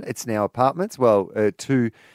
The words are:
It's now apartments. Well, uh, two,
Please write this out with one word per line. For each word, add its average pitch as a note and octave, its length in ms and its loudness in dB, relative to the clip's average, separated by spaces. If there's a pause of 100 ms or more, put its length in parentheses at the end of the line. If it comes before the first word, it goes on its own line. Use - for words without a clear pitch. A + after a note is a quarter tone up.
It's - 200 -10
now G#2+ 180 0
apartments. C3+ 540 -2
Well, G#2+ 360 4
uh, G#2+ 240 0
two, B2 320 0 (240)